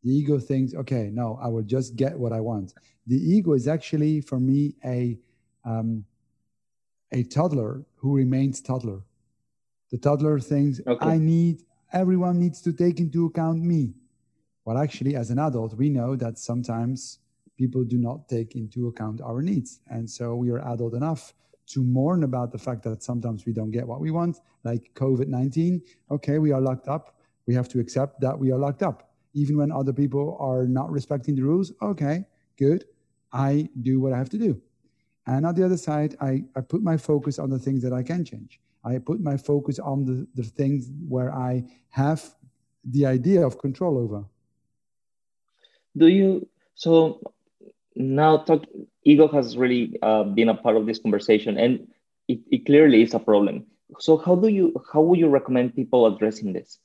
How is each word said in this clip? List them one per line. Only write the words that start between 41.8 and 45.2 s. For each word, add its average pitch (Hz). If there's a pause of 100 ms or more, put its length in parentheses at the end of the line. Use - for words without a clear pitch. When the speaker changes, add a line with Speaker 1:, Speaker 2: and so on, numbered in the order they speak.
Speaker 1:
have 147 (600)
the 139
idea 135
of 123
control 143
over. 104 (1700)